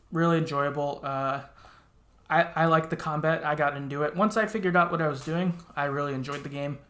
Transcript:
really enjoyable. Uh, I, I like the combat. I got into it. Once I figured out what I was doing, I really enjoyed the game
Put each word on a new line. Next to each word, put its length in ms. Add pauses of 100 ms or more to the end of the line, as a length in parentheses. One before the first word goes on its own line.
(100)
really 280
enjoyable. 640
Uh, 380 (840)
I, 140 (140)
I 100
like 240
the 60
combat. 480
I 100
got 220
into 260
it. 140
Once 200
I 100
figured 300
out 140
what 100
I 60
was 180
doing, 320 (200)
I 80
really 300
enjoyed 280
the 60
game 300 (120)